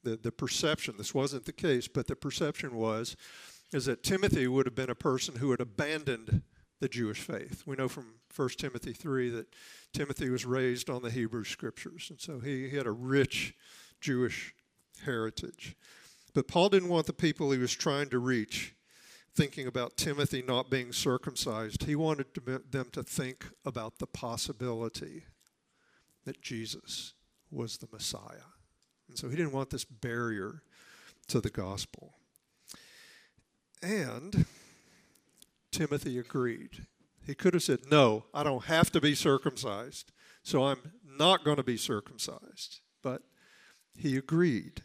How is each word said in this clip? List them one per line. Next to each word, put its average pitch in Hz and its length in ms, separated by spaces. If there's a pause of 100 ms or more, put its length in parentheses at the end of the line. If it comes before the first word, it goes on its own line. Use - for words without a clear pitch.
The, 113 140
the 113 160
perception, 135 640
this - 160
wasn't 135 300
the - 80
case, 131 340
but - 220
the 135 80
perception 147 580
was, 113 420 (560)
is 131 140
that 123 160
Timothy 185 460
would 131 180
have 117 80
been 131 160
a 117 60
person 131 400
who 131 160
had 120 80
abandoned 123 840 (380)
the 135 80
Jewish 110 320
faith. - 460
We 139 80
know 131 140
from 117 260 (140)
First - 320
Timothy 123 320
three 131 380
that 113 220 (400)
Timothy 139 380
was 127 160
raised 123 420
on 123 140
the 120 80
Hebrew 113 320
Scriptures, - 680
and 156 120
so 147 180
he, 131 300
he 139 80
had 131 100
a 107 60
rich 131 600 (460)
Jewish 123 540 (500)
heritage. - 720 (600)
But 135 120
Paul 180 220
didn't 185 200
want 170 180
the 160 60
people 151 380
he 135 80
was 123 140
trying 143 380
to 127 100
reach 123 560 (580)
thinking 143 320
about 123 300
Timothy 143 440
not 127 300
being 127 220
circumcised. 123 920
He 147 140
wanted 156 380
to, 131 360
them 127 220
to 131 100
think - 440 (180)
about 113 340
the 127 80
possibility 120 1160 (1000)
that - 160
Jesus - 760 (360)
was 120 280
the - 140
Messiah. - 600 (560)
And 120 100
so 131 100
he 123 60
didn't 156 180
want 135 180
this 131 140
barrier 117 800 (640)
to 120 140
the 104 100
gospel. - 640 (1700)
And 175 640 (1200)
Timothy 143 480
agreed. 120 680 (400)
He 143 80
could - 180
have 175 100
said, 127 180 (100)
"No, 120 420
I 143 100
don't 135 220
have 165 280
to 165 80
be 147 140
circumcised, 127 960 (300)
so 135 220
I'm 139 280 (260)
not 180 260
gonna 147 180
be 123 140
circumcised." - 1040 (220)
But 131 200 (720)
he 135 220
agreed. 156 680